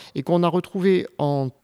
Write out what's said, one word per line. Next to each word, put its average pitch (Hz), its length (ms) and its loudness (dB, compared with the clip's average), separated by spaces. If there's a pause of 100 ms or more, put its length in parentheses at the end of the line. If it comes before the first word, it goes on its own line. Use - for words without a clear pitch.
(160)
et 139 80 -6
qu'on 175 180 2
a 170 60 2
retrouvé 180 580 0 (140)
en 143 300 -2 (140)